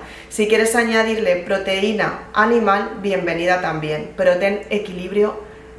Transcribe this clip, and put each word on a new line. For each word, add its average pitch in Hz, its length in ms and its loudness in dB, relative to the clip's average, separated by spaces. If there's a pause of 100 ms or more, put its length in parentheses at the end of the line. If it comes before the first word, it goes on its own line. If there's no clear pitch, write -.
(280)
Si 214 200 0
quieres 220 260 2
añadirle 220 600 2
proteína 190 1000 -2
animal, 214 680 2
bienvenida 180 600 0
también. 151 560 -4
Pero 180 220 4
ten 196 320 0
equilibrio 202 680 -2 (380)